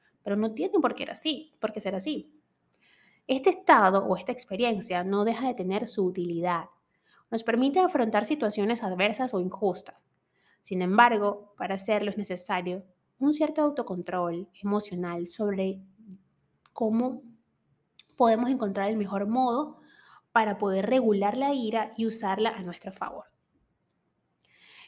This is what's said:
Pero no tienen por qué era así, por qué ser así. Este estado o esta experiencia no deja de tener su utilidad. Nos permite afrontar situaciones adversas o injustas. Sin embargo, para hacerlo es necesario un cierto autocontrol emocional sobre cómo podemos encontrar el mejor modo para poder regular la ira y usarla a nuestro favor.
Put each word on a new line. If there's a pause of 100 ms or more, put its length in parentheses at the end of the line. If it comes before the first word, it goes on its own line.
(240)
Pero
no
tienen
por
qué
era
así,
por
qué
ser
así. (960)
Este
estado
o
esta
experiencia
no
deja
de
tener
su
utilidad. (600)
Nos
permite
afrontar
situaciones
adversas
o
injustas. (540)
Sin
embargo,
para
hacerlo
es
necesario (340)
un
cierto
autocontrol (160)
emocional
sobre (880)
cómo (960)
podemos
encontrar
el
mejor
modo (520)
para
poder
regular
la
ira
y
usarla
a
nuestro
favor. (1600)